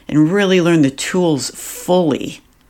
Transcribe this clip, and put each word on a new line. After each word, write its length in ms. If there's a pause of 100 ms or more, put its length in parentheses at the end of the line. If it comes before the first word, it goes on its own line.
and 240
really 260
learn 220
the 100
tools 640
fully, 840 (280)